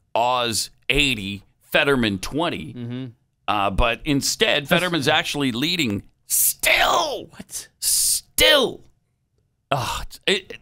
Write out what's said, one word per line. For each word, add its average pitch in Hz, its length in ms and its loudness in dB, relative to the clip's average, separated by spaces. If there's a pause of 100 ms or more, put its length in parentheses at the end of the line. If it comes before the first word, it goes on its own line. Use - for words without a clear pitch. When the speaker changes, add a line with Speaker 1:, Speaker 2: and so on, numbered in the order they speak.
(140)
Speaker 1:
Oz 120 560 -2 (200)
eighty, 113 520 0 (180)
Fetterman 131 600 2
twenty. 151 520 -6
Speaker 2:
Mm-hmm. 123 340 -10 (420)
Speaker 1:
Uh, 101 220 2
but 117 340 0
instead, 147 580 0
Speaker 2:
That's 139 80 -8
Speaker 1:
Fetterman's 170 380 0
actually 151 440 0
leading 135 520 -2 (220)
still. - 1000 0
Speaker 2:
What? - 420 -16 (100)
Speaker 1:
Still. - 1080 2 (840)
Ah, 127 320 -2
it's, - 240 -12
it, - 360 -2